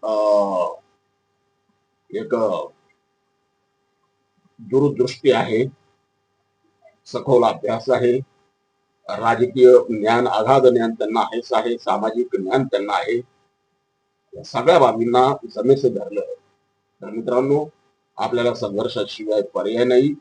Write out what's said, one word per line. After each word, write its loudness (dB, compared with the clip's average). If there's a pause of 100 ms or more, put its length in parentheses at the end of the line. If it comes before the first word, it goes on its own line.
अ, -4 (2000)
एक -6 (2250)
दूरदृष्टी 0
आहे, 0 (1400)
सखोल 2
अभ्यास -2
आहे, 2 (920)
राजकीय 4 (160)
ज्ञान, 0
अगाध 4
ज्ञान 2
त्यांना -4
आहेच -4
आहे, -2
सामाजिक -4 (120)
ज्ञान -2
त्यांना -4
आहे. -4 (1120)
या -18
सगळ्या 0
बाबींना 2 (200)
जमेस 2
धरलं -4 (800)
तर -14
मित्रांनो, 0 (480)
आपल्याला -2
संघर्षाशिवाय -4
पर्याय -2
नाही. 2